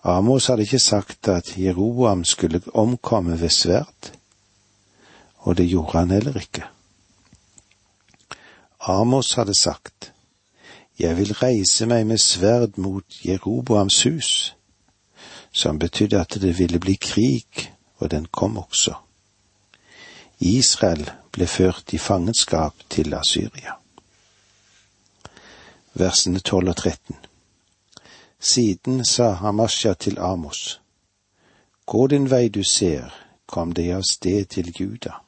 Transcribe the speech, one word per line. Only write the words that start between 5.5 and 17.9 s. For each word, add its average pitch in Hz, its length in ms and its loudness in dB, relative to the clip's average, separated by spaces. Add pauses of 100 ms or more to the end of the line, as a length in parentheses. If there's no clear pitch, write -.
det 87 140 2
gjorde 82 280 -2
han 87 120 0
heller 113 300 0
ikke. - 240 -14 (2250)
Amos 120 520 2
hadde 101 220 0
sagt, - 580 -2 (840)
"Jeg 85 180 0
vil 101 160 0
reise 110 540 2
meg 113 200 2
med 110 120 2
sverd 104 580 2
mot 95 480 -8
Jeroboams 104 800 0
hus", - 540 -2 (960)
som 76 260 -2
betydde 98 420 2
at - 200 -6
det 90 180 2
ville 87 200 2
bli 92 220 0
krig, - 720 -2 (240)